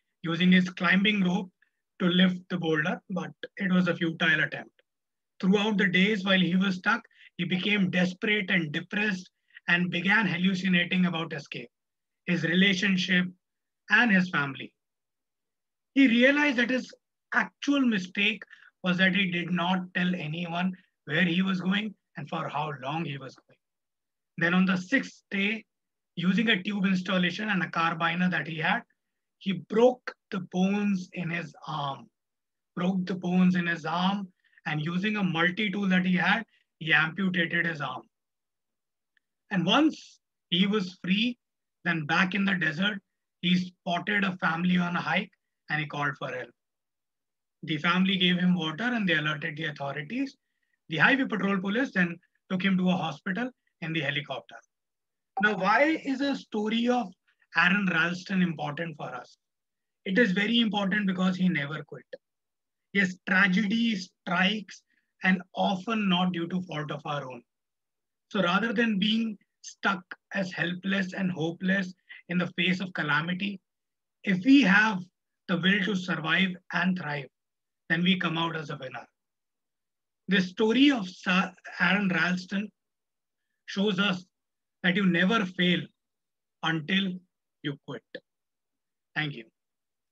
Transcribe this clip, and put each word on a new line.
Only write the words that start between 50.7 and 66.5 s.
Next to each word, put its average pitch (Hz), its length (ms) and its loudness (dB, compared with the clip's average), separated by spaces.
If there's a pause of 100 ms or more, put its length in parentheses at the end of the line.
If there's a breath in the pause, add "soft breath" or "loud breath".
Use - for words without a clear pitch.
The 160 80 -6
highway 247 300 4
patrol 196 340 -2
police 208 320 -2
then 175 260 -2 (320)
took 185 120 -2
him 190 160 2
to 185 100 2
a 180 80 2
hospital 180 540 -6 (320)
in 160 100 -6
the 160 80 -4
helicopter. 139 560 -6 (880)
Now, 214 140 2
why 233 460 2
is 262 180 -4
the 277 140 0
story 226 540 -2
of 240 240 -2 (440)
Aaron 185 300 2
Ralston 175 560 0
important 156 540 -4
for 127 180 -12
us? - 240 -16 (640)
It 196 140 0
is 220 140 6
very 208 280 0
important 202 460 0
because 185 300 0
he 180 120 2
never 151 360 -4
quit. - 200 -18 (880)
Yes, 190 240 0 (100)
tragedy 202 680 2
strikes 185 880 -4 (400)
and 185 180 2 (140)
often 202 540 -2
not 180 240 2
due 165 160 -4
to 180 140 -4